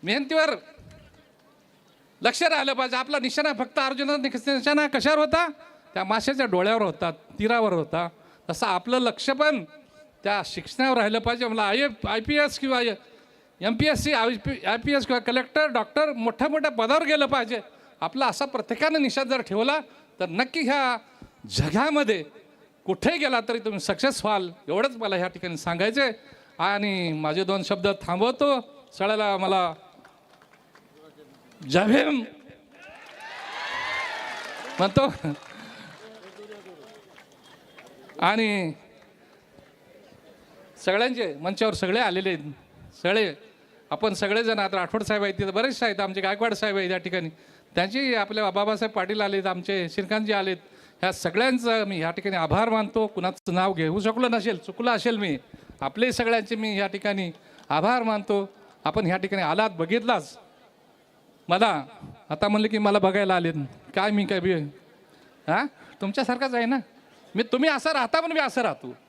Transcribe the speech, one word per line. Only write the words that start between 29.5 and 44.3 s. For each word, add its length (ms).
जय 160
भीम 380
म्हणतो. 340
आणि 540
सगळ्यांचे 480
मंचावर 400
सगळे 260
आलेले 300
आहेत, 100
सगळे 320
आपण 220
सगळेजण, 460